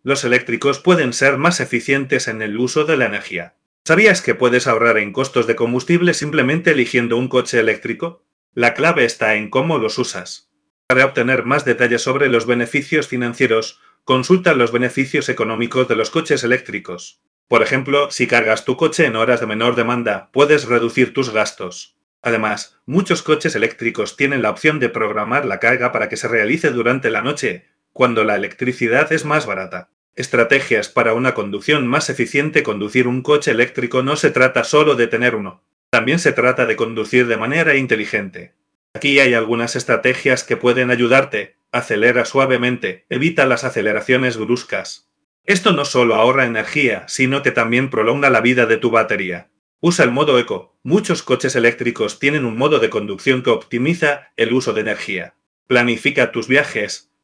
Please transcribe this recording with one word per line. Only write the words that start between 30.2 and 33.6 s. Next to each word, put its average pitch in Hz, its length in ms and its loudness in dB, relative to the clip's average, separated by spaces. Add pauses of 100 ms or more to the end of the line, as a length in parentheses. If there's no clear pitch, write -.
para 117 240 0
una 123 220 0
conducción 113 520 -2
más 139 220 -2
eficiente. 143 540 0
Conducir 107 440 0
un 123 140 -2
coche 147 300 2
eléctrico 123 500 0